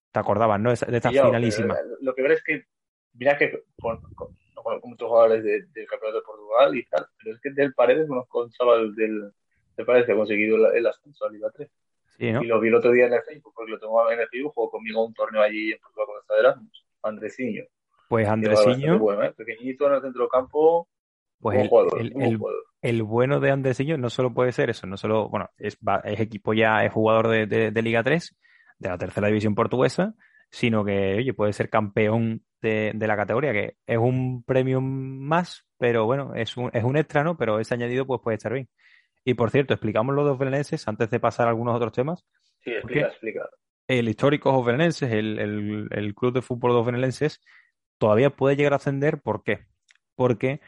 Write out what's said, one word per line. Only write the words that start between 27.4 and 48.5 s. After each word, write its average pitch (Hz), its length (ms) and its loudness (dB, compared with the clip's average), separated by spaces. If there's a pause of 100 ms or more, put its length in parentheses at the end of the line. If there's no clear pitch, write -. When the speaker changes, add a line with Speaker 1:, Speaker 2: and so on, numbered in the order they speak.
Speaker 1:
de, 110 240 0
de 110 140 -2
Liga 113 180 0
tres, 143 340 -2 (440)
de 98 100 -8
la 90 80 -6
tercera 98 300 -2
división 107 260 0
portuguesa, 127 640 0 (340)
sino 110 360 0
que, 98 320 0
oye, 123 160 -2
puede 104 200 0
ser - 160 -4
campeón 110 760 0 (180)
de, 107 340 -2
de 107 120 -2
la 107 80 2
categoría, 110 380 -2
que 104 220 -2 (100)
es 117 120 0
un 127 460 -2
premio 131 380 0
más, 135 840 -4 (120)
pero 117 280 2
bueno, 131 280 -2
es 117 240 -6
un, 120 160 -4
es 110 100 0
un 131 140 0
extra, 156 260 0
¿no? 170 140 -2
Pero 110 220 0
ese 117 160 -4
añadido, 123 320 -4
pues, 127 160 -4
puede 110 140 -2
estar 110 160 -6
bien. 131 160 -8 (560)
Y, 127 80 2
por 113 180 0
cierto, 131 220 2
explicamos 110 420 -2
los 143 80 0
dos 143 140 0
belenenses 139 500 -4
antes 107 220 -2
de 117 100 -2
pasar 117 280 0
a - 20 2
algunos 117 260 -2
otros 117 160 -2
temas. 151 340 -4 (380)
Speaker 2:
Sí, 123 80 -8 (100)
Speaker 1:
Porque 131 200 -2
Speaker 2:
explica, - 60 0
explica. - 420 -10 (360)
Speaker 1:
el 120 220 2
histórico 135 500 2
Os 120 80 0
Belenenses, 139 460 0
el, 107 260 -2
el, 107 540 -4
el 104 240 -6
club 123 180 0
de 127 80 0
fútbol 123 300 -2
Os 117 140 4
Belenenses, 127 560 -2 (560)
todavía 117 320 4
puede 139 260 2